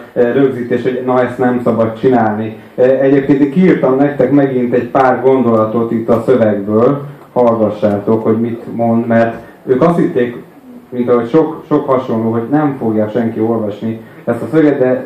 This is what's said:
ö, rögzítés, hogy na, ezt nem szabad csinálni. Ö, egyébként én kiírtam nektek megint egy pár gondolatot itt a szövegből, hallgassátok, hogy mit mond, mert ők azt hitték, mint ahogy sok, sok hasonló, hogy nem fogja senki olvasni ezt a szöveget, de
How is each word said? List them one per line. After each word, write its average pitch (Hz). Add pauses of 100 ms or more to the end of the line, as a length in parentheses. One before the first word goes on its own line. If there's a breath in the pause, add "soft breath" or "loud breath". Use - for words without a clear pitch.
(140)
ö, 120
rögzítés, 123
hogy 127
na, 127
ezt 120
nem 123
szabad 113
csinálni. 110 (180 loud breath)
Ö, 123
egyébként 135
én 143
kiírtam 151
nektek 139
megint 123
egy 120
pár 127
gondolatot 117
itt 113
a 113
szövegből, 110 (320 loud breath)
hallgassátok, 110
hogy 113
mit 117
mond, 117
mert 113 (300 loud breath)
ők 127
azt 170
hitték, 123 (460)
mint 123
ahogy 117
sok, -
sok -
hasonló, 113
hogy 117
nem 143
fogja 107
senki 113
olvasni 110 (240 loud breath)
ezt 117
a 110
szöveget, 151
de 127